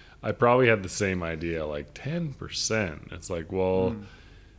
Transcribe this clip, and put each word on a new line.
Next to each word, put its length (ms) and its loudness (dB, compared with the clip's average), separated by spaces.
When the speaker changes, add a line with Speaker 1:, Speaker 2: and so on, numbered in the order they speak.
Speaker 1:
I 80 -2
probably 360 6
had 140 6
the 80 -8
same 320 0
idea, 440 -4
like, 280 -6
ten 400 -6
percent. 760 -4
It's 180 -12
like, 220 -4
well, 400 2
Speaker 2:
Mm. 120 -8